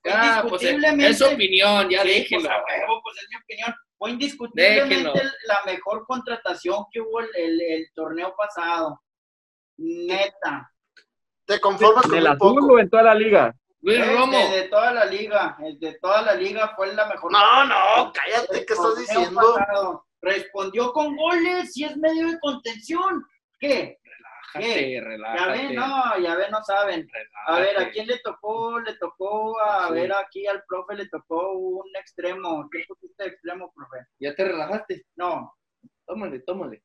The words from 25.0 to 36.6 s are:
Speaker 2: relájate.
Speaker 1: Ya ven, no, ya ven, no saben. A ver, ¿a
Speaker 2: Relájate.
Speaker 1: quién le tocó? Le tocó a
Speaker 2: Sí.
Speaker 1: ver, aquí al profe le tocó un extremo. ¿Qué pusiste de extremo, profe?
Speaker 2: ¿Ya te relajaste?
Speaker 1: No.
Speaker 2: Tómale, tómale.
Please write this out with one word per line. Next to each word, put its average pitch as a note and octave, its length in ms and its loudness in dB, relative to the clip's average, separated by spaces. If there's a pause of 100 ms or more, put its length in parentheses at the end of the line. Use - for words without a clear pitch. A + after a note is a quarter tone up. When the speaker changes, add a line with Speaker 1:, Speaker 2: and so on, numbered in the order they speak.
Speaker 2:
relájate. A2+ 340 -8
Speaker 1:
Ya B3+ 80 -2 (220)
ven, C4 80 -6
no, B3+ 420 -2
ya E3+ 160 -2
ven, G3 160 -4
no G#3+ 140 -6
saben. G3 440 -2 (380)
A E3 140 0
ver, F#3+ 80 2
¿a - 60 2
Speaker 2:
Relájate. F#3 180 -2
Speaker 1:
quién G#3+ 160 -8
le B3 160 -4
tocó? A3+ 560 -8
Le A3 160 -10
tocó G#3+ 640 -6
a G3+ 260 0
Speaker 2:
Sí. E3 80 -2
Speaker 1:
ver, F#3 200 -2
aquí G3 340 -6
al G3 180 -6
profe F#3+ 300 -8
le G3 120 -12
tocó F3 440 -8
un F#3 420 -8
extremo. F3 760 -8
¿Qué - 160 -10
pusiste - 340 -18
de F#3 80 -10
extremo, - 420 -16
profe? C3 320 -20 (140)
Speaker 2:
¿Ya C#3+ 160 -8
te F#3+ 80 -4
relajaste? F#3 720 -6
Speaker 1:
No. F3 400 -8 (500)
Speaker 2:
Tómale, F#3 360 -10
tómale. E3+ 440 -10